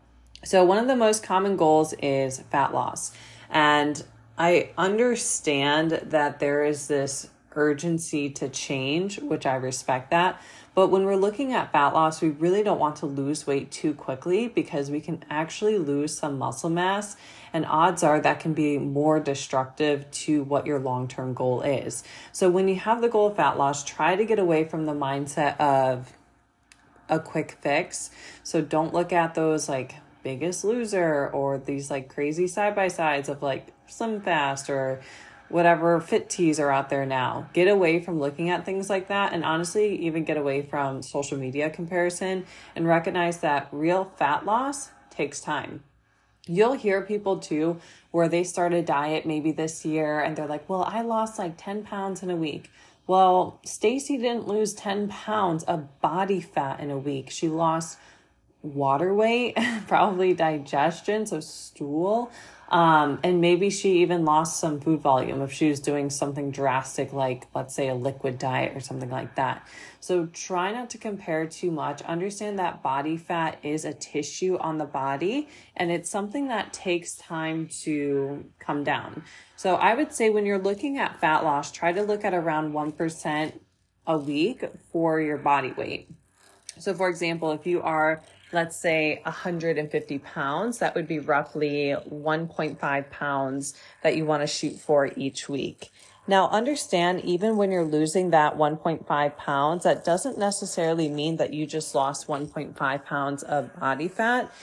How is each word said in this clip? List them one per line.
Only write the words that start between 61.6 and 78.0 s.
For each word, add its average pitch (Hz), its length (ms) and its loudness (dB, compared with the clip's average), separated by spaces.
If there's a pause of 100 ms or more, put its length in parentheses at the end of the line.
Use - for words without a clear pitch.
Um, 156 560 6
and 180 180 4
maybe 175 280 4
she 190 320 4
even 175 240 4
lost 156 340 2
some 147 220 -2
food 160 180 2
volume 131 440 2
if 135 100 -6
she 156 160 2
was 139 100 0
doing 143 300 -2
something 143 400 -4
drastic, 135 640 -2
like, 131 400 -2
let's 135 220 -6
say, 135 140 0
a 131 40 0
liquid 127 460 -4
diet 131 360 -2
or 139 40 -8
something 131 320 -10
like 127 240 -8
that. 127 300 -2 (340)
So 180 260 0
try 180 460 -4
not 240 180 -8
to - 80 -14
compare 180 480 -4
too 165 240 -6
much. 143 320 -4
Understand 202 560 -6
that 180 240 -4
body 143 360 -2
fat 165 440 -4
is 151 240 -4
a 151 80 -6
tissue 175 640 -4
on 156 220 -4
the 151 60 -4
body, 147 640 -2 (300)
and 175 140 0
it's 170 180 -2
something 208 380 -4
that 214 260 -4
takes 175 400 -4
time 160 540 -4 (160)
to 143 640 -2 (120)